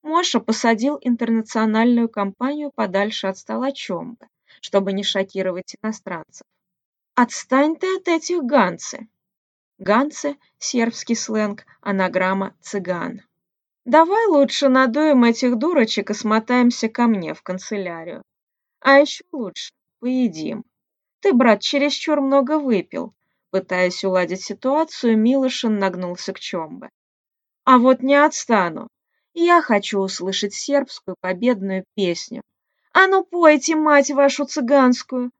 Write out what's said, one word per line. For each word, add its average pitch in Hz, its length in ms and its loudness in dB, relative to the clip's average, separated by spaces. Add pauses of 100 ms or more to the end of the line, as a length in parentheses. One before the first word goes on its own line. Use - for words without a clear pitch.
Моша 311 380 0
посадил 233 600 0
интернациональную 226 1080 0
компанию 254 680 -6
подальше 202 540 -4
от 190 100 -8
стола 240 340 -6
Чомбе, 170 560 -12 (320)
чтобы 196 320 -2
не 202 120 -4
шокировать 190 760 -6
иностранцев. 185 680 -12 (680)
«Отстань 269 600 0
ты 370 200 -4
от 381 120 -6
этих 339 340 -2
ганцы!» 226 680 -2 (680)
Ганцы — 277 580 -2 (220)
сербский 233 580 -4
сленг, 214 500 -6 (140)
анаграмма 190 800 -2
«цыган». 180 600 -8 (640)
«Давай 330 440 2
лучше 285 400 2
надуем 262 560 4
этих 233 340 0
дурочек 233 520 0
и 208 40 -2
смотаемся 226 760 0
ко 240 200 0
мне 170 260 -2
в - 80 -18
канцелярию. 180 800 -10 (560)
А 277 220 6
ещё - 320 0
лучше 220 400 -10 (260)
поедим. 226 680 -2 (560)
Ты, 403 120 2
брат, 233 300 4
чересчур 285 580 -2
много 277 400 0
выпил». 196 520 -4 (380)
Пытаясь 185 540 -2
уладить 185 380 -2
ситуацию, 254 760 -2
Милошин 247 640 0
нагнулся 180 520 -4
к - 60 -12
Чомбе. 165 500 -10 (760)
«А 254 140 8
вот 254 240 4
не 269 120 4
отстану. 233 720 2 (480)
Я 339 280 4
хочу 202 360 0
услышать 190 560 -4
сербскую - 680 -4
победную 190 640 -2 (120)
песню». 175 460 -4 (500)
«А 381 160 4
ну 381 160 2
пойте, 320 500 4
мать 294 380 4
вашу 277 320 2
цыганскую!» 254 960 0